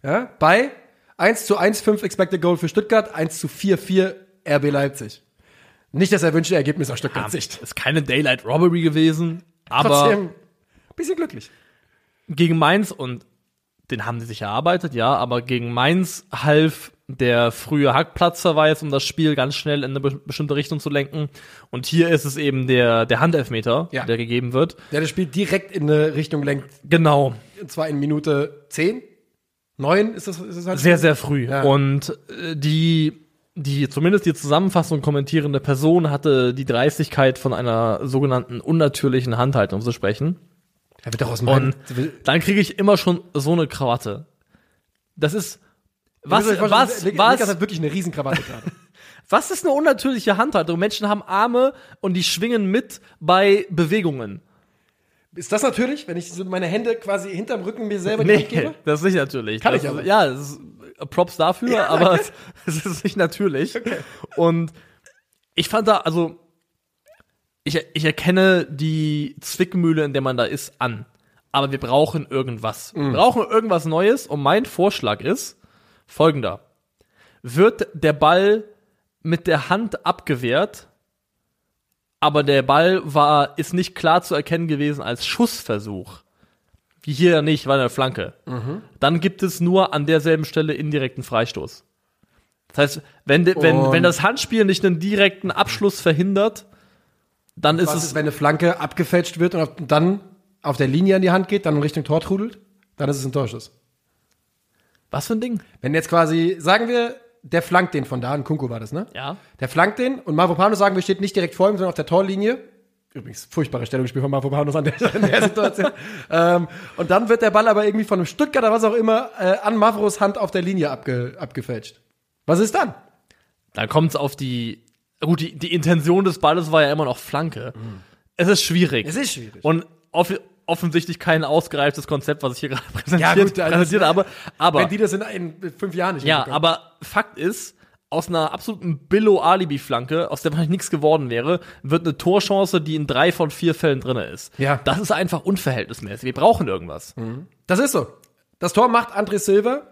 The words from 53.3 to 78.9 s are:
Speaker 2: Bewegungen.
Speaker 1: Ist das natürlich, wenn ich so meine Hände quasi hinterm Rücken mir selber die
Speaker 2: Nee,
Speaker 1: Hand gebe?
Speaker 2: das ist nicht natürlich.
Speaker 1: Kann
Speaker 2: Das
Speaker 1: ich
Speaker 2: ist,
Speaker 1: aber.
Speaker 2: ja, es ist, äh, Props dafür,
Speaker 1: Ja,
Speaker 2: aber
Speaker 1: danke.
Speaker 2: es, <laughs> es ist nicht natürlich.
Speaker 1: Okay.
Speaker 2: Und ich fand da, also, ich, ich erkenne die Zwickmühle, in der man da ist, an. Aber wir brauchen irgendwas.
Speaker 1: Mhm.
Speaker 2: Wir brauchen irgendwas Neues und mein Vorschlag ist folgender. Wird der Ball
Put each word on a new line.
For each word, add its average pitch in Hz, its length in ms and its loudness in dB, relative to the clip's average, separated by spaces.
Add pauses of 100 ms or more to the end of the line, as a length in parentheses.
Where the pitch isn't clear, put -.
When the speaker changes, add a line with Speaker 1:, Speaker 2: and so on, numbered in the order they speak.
Speaker 2:
Bewegungen. 151 720 -2 (920)
Speaker 1:
Ist - 160 -10
das - 120 0
natürlich, 262 440 -2
wenn 170 100 -8
ich 175 160 -10
so 180 120 -10
meine 185 200 -4
Hände 226 300 -2
quasi 196 360 -6
hinterm 214 300 -6
Rücken 214 260 -8
mir 202 120 -4
selber 202 240 -2
die 185 80 4
Speaker 2:
Nee, 208 80 6
Speaker 1:
Hand 214 100 -4
gebe? 165 260 -2 (100)
Speaker 2:
das 151 160 0
ist 175 40 -4
nicht 190 100 2
natürlich. 117 460 -4
Speaker 1:
Kann - 120 2
Speaker 2:
Das 139 100 0
Speaker 1:
ich 143 40 -6
Speaker 2:
ist, 147 60 -6
Speaker 1:
aber. 147 120 -8
Speaker 2:
ja, 196 200 4
es 131 140 -4
ist, 143 200 -14 (400)
äh, - 60 -12
Props 180 320 -2
dafür, 180 320 0
Speaker 1:
Ja, 220 180 2
Speaker 2:
aber 160 180 4 (120)
Speaker 1:
danke. - 60 0 (420)
Speaker 2:
es, 160 120 -4
<laughs> - 0 -
es - 80 -8
ist 175 180 -6
nicht 202 140 -2
natürlich. 165 600 -2
Speaker 1:
Okay. 233 200 -6 (380)
Speaker 2:
Und 165 380 2 (840)
ich - 140 -2
fand 214 180 0
da, 208 100 4
also, 165 420 -2 (1200)
ich, 151 300 -4
ich 151 120 -4
erkenne 180 640 2
die 151 720 -4
Zwickmühle, 175 640 0
in 139 80 -6
der 139 80 -2
man 131 160 -2
da 120 80 0
ist, - 360 -8
an. 113 240 -6 (460)
Aber 139 200 -2
wir 135 80 -6
brauchen 143 500 0
irgendwas. 120 640 -6
Speaker 1:
Mhm. 143 180 -2
Speaker 2:
Wir 127 80 0
brauchen 240 300 4
irgendwas 214 360 0
Neues 190 420 0
und 147 140 -6
mein 185 240 2
Vorschlag 170 560 -2
ist - 380 -6 (460)
folgender. 139 560 -2 (800)
Wird 180 500 2
der 151 200 2
Ball 185 500 4 (600)